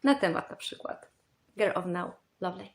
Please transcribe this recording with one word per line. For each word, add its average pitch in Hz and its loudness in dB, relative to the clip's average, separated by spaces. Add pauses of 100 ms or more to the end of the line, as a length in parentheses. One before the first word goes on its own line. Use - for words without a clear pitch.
na 277 8
temat 185 0
na - -12
przykład - -10 (480)
Girl 285 4
of 175 -2
Now 175 -4 (300)
Lovely. 190 -6